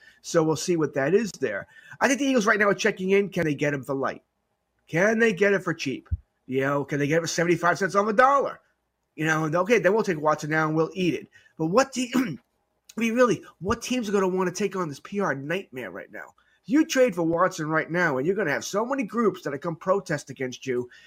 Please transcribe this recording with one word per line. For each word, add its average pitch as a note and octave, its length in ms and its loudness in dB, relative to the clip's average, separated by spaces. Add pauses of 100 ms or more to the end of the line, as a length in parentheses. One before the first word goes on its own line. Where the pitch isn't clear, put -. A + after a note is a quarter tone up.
(220)
So E3 200 2
we'll D#3 140 2
see F3 200 -2
what D3 180 -2
that C#3+ 200 2
is G#3+ 180 2
there. G#2 340 -6 (340)
I A3+ 80 4
think C4 120 0
the C#4+ 60 0
Eagles B3+ 200 2
right G#3+ 120 2
now G#3 100 4
are G3 60 4
checking G3 360 -2
in. G3 180 4
Can E3 160 -2
they D3+ 100 0
get D3 200 0
him C3+ 80 -6
for C#3 120 -6
light? B2 280 -4 (640)
Can G#3 300 2
they A3+ 140 4
get G3+ 200 2
it F#3+ 120 0
for E3 100 -2
cheap? - 340 -6 (380)
You C3 140 -2
know, C#3+ 240 0
can C#3+ 140 -4
they C#3+ 80 0
get D3+ 120 2
it E3 40 2
for E3 40 -6
seventy-five E3+ 520 2
cents F#3 160 -2
on G3+ 100 4
the A3 80 0
dollar? B3+ 480 4 (560)
You D3+ 80 -4
know, D#3+ 200 2
and D#3 120 -2
okay, G3 220 4
then F3+ 160 4
we'll A3 80 2
take F3 180 -2
Watson D3+ 300 0
now D#3 180 2
and D#3 80 0
we'll D#3+ 160 2
eat F3+ 220 0
it. - 140 -10 (280)
But D#3+ 120 -2
what G3+ 220 2
do B3+ 120 -4
you, A#3+ 120 -6
<clears throat> A#3 240 0 (580)
I A3 40 -6
mean, A3+ 140 0
really, A#3+ 280 4 (180)
what A3 200 -4
teams A#3+ 300 -4
are - 20 0
gonna G3+ 160 2
wanna F3+ 240 0
take G3+ 240 -4
on F3 140 -4
this C3+ 100 -12
P G3+ 200 -8
R E3 140 0
nightmare C3+ 560 -8
right F#2 220 -14
now? F2 220 -16 (320)
You D4 180 2
trade B3+ 300 2
for F3 80 -2
Watson E3 460 0
right D#3 220 -2
now, D#3+ 280 0
and C#3 80 -2
you're F#3+ 100 0
gonna F3+ 160 -2
have A#2+ 120 -4
so G#3 200 -4
many C4+ 200 -4
groups G#3 380 -2
that C#3+ 200 -6
come E3+ 120 -6
protest F#3 560 -4
against B2+ 360 -10
you, B2 220 -4 (180)